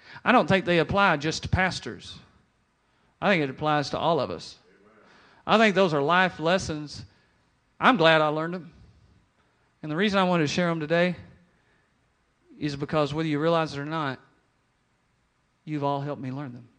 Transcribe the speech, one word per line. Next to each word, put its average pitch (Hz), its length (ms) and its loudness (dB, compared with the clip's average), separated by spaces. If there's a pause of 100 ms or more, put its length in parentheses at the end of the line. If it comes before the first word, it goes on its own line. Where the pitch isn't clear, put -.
(240)
I 214 80 2
don't 220 140 4
think 190 180 2
they 170 140 2
apply 180 400 2
just 151 240 -4
to - 60 -8
pastors. 170 680 -4 (1000)
I 175 100 2
think 175 120 2
it 135 80 -2
applies 147 400 -2
to - 80 -4
all 156 220 0
of 101 100 -2
us. - 280 -12 (880)
I 190 120 2
think 214 160 4
those 180 200 2
are 143 80 0
life 175 360 2
lessons. 156 640 -4 (760)
I'm 247 160 4
glad 160 240 6
I 156 80 2
learned 156 260 -4
them. 180 180 -12 (1080)
And 156 80 -8
the 151 60 -4
reason 202 220 2
I 190 60 4
wanted 180 200 4
to 143 40 0
share 175 200 0
them 165 120 -2
today 170 360 0 (1400)
is 147 180 -4
because 143 360 -2
whether 160 160 -4
you 147 100 -2
realize 160 360 0
it 139 60 -8
or 143 40 -8
not, 151 360 -6 (1400)
you've 151 200 -6
all 143 160 -2
helped 143 220 -8
me 131 80 -8
learn 131 220 -10
them. 117 160 -20 (100)